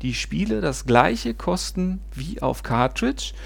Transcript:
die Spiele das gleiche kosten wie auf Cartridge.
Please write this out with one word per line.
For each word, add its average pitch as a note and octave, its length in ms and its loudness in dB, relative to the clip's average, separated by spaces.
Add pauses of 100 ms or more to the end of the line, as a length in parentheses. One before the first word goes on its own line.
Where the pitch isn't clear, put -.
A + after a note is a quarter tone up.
die B2+ 120 -2
Spiele G#3 480 -2
das C#3+ 240 -2
gleiche F3 480 6
kosten F#3 640 -2 (160)
wie C#3+ 260 -8
auf C3 220 0
Cartridge. C3+ 720 0 (120)